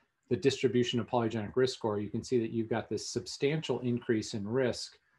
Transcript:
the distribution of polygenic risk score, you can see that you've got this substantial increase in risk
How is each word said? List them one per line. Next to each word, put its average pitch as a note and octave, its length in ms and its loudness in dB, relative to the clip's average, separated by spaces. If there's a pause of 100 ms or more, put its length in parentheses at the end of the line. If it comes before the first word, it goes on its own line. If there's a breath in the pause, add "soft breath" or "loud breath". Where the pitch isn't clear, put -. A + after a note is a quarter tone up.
(300)
the B2 60 4
distribution B2 640 4
of G#2+ 100 -4
polygenic A2+ 460 0
risk C3 220 2
score, G#2 220 0
you G2+ 100 -4
can A2+ 140 -4
see B2 160 2
that A2+ 120 -2
you've A2+ 180 -2
got A2 200 -2
this G#2 180 -4
substantial C#3+ 760 -2
increase A#2+ 520 0
in G2+ 140 -4
risk A#2+ 500 -2 (220)